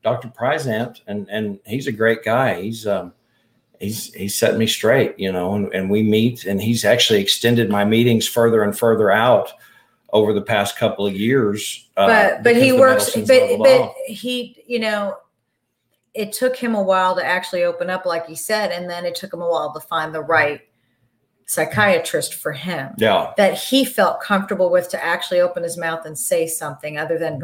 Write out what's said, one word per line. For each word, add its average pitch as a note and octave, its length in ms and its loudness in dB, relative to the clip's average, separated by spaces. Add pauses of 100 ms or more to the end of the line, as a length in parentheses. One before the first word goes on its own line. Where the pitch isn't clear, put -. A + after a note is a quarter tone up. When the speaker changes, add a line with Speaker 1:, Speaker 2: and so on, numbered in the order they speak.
Speaker 1:
Doctor A#2 260 -2
Pryzant, B2+ 760 -4
and, G2+ 220 -8
and G#2 380 -6
he's C3+ 220 -6
a B2+ 40 -2
great A2 320 2
guy. A2 380 0
He's, A2 240 -8
um, F#2 260 -4 (680)
he's, G#2+ 340 -8
he G2 140 -8
set A2+ 280 0
me A2+ 120 0
straight, A#2 500 0
you F#2+ 140 -2
know, F#2 220 -2
and, G2+ 200 -2
and F#2+ 160 -2
we G#2+ 120 2
meet, A2 420 2
and G2 180 -2
he's A2+ 220 -2
actually G#2+ 360 4
extended A#2 500 2
my G#2 140 0
meetings A2+ 440 2
further A2+ 340 2
and G#2 160 -2
further A2 320 4
out A2 420 4 (600)
over G#2+ 220 4
the G2+ 80 -2
past G2+ 360 -2
couple G#2 280 -2
of F#2+ 100 -4
years, G#2+ 800 -2
uh, G2 100 4
Speaker 2:
But, G#3 380 4
but A#3 120 6
he A#3+ 40 6 (100)
Speaker 1:
because B3+ 40 2
the B3+ 60 6
Speaker 2:
works, - 360 4
Speaker 1:
medicine's G#3+ 120 -4
Speaker 2:
but, B3+ 120 8
Speaker 1:
leveled B4+ 200 2
Speaker 2:
but C5 200 8
Speaker 1:
off. - 140 -4 (120)
Speaker 2:
he, B3 600 -8
you A#3+ 120 -4
know, G#3 380 -2 (960)
it G3+ 200 -8
took B3+ 240 0
him A#3 200 -4
a G3+ 60 0
while F#3 340 2
to F3 100 -2
actually F3+ 380 -2
open F3 260 -2
up, F#3 160 -4
like E3 220 -4
you D#3 80 -16
said, G#3+ 340 -2
and F3 180 -8
then F3 180 -8
it E3+ 100 -6
took - 160 -12
him E3+ 100 -10
a E3+ 60 -4
while D3+ 240 -2
to D#3 80 -12
find D#3 340 -6
the D#3+ 60 -6
right D3+ 400 0 (840)
psychiatrist E3 880 0
for - 180 -8
him D3 440 -8
Speaker 1:
Yeah. G2+ 400 2
Speaker 2:
that G3 220 4
he C4 260 0
felt - 380 0
comfortable F#3+ 480 0
with F3 200 2
to - 140 -6
actually F3 360 -2
open F3 220 0
his E3 140 -6
mouth E3 300 -6
and D#3 120 -12
say E3 280 0
something D3+ 500 -10
other D#3+ 220 -4
than, D#3 260 -6